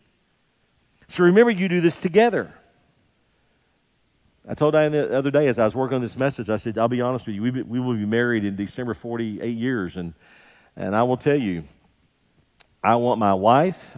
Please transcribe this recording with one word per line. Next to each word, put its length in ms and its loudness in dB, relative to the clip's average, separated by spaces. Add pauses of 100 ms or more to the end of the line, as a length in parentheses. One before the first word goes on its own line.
(1080)
So 160 0
remember, 260 8
you 180 0
do 140 0
this 180 2
together. 540 2 (1900)
I 60 -10
told 200 0
Diane 180 2
the 260 -2
other 140 0
day 160 4
as 100 0
I 80 4
was 100 0
working 200 -2
on 60 -2
this 160 -8
message, 340 -4
I 60 0
said, 200 -8
"I'll 100 2
be 140 -2
honest 240 -4
with 120 -8
you, 40 -8
we, 80 -2
we 300 -6
will 160 -2
be 100 -4
married 400 0
in 100 -4
December 380 -6
forty-eight 640 -6
years, 400 -4
and, 160 -8 (640)
and 200 -6
I 60 2
will 160 0
tell 220 0
you, 240 -4 (1200)
I 140 4
want 220 0
my 140 2
wife, 640 2